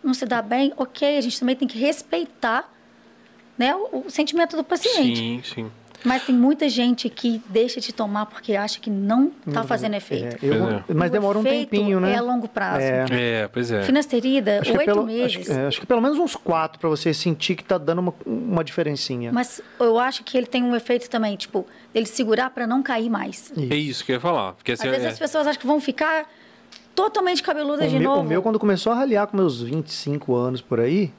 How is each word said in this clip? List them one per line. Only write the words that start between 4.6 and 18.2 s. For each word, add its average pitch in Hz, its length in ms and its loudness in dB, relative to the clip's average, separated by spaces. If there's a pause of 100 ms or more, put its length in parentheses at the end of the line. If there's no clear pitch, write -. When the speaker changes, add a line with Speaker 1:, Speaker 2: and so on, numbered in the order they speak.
Speaker 1:
paciente. 339 540 2
Speaker 2:
Sim, 123 280 -4
sim. 110 260 -10 (340)
Speaker 1:
Mas 254 200 0
tem 254 100 4
muita 285 340 4
gente 240 400 2
que 233 400 -2
deixa 226 320 0
de - 120 -8
tomar 208 340 -4
porque - 280 -4
acha 208 240 -2
que - 100 -8
não 208 400 2
tá - 320 -4
Speaker 3:
Não, - 20 -4
Speaker 1:
fazendo 220 320 -2
Speaker 3:
é, - 20 -4
Speaker 1:
efeito. - 480 -6
Speaker 3:
eu 139 140 4
Speaker 2:
Pois 113 140 2
é. 104 200 -4
Speaker 3:
mas 170 160 2
Speaker 1:
O - 40 0
Speaker 3:
demora 202 240 2
um 220 40 2
Speaker 1:
efeito 262 300 0
Speaker 3:
tempinho, 202 280 2
né? 190 140 2
Speaker 1:
é 233 40 2
a 240 40 0
longo 240 260 -2
prazo. 185 340 -2
Speaker 3:
É. 131 300 2
Speaker 2:
É, 117 360 0
pois 120 240 -4
é. 101 120 2
Speaker 1:
Finasterida, 254 800 2
Speaker 3:
Acho 233 100 0
que 226 60 4
é - 20 4
Speaker 1:
oito 302 60 2
Speaker 3:
pelo, 208 200 2
Speaker 1:
meses. 233 200 -2
Speaker 3:
acho - 140 -2
que, - 120 -6
é, 139 160 0
acho - 140 -4
que - 40 -12
pelo 240 160 4
menos 285 180 2
uns 349 160 0
quatro 160 440 -2
pra 165 100 0
você 156 240 0
sentir 160 420 0
que - 80 -14
tá 185 140 0
dando 165 220 0
uma, 180 140 0 (120)